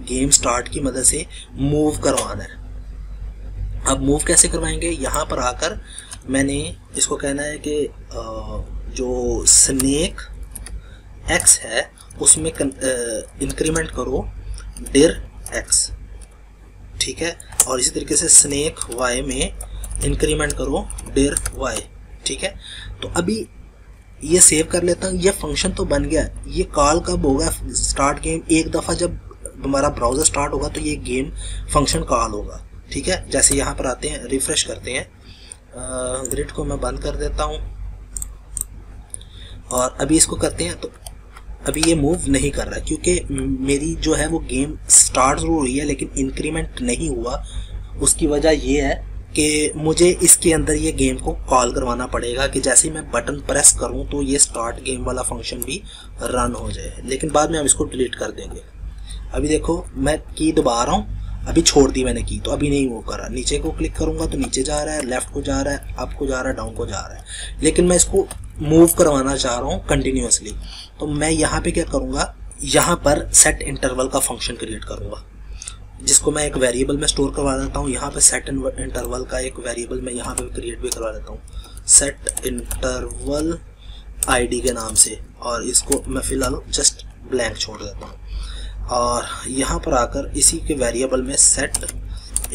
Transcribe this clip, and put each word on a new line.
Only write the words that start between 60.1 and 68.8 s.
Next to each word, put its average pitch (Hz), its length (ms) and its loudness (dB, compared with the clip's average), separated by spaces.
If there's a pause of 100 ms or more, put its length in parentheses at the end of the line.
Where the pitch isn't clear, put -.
की 156 180 2
दबा 127 320 4
रहा 143 120 4
हूँ, - 520 -4
अभी 156 140 6
छोड़ 139 300 8
दी 127 120 2
मैंने 117 200 0
की 104 160 -4
तो 110 120 -4
अभी 143 180 2
नहीं 139 200 4
मूव 113 120 -6
कर 104 180 -6
रहा। - 80 -8
नीचे 127 320 -2
को 156 120 -2
click 156 260 -4
करूँगा 160 280 0
तो 151 120 -2
नीचे 131 260 0
जा 151 200 0
रहा 156 120 -4
है, 147 100 -4
left 123 280 -4
को 139 80 -4
जा 135 200 0
रहा 143 120 0
है, - 240 -6
अप 131 220 -6
को 139 80 -2
जा 131 120 0
रहा 131 100 -2
है, 131 60 -2
down 113 200 -6
को 120 100 -4
जा 95 140 -4
रहा - 180 -10
है, - 80 -16 (380)
लेकिन 165 240 6
मैं 180 80 6
इसको 190 320 4 (340)
move 160 260 10 (100)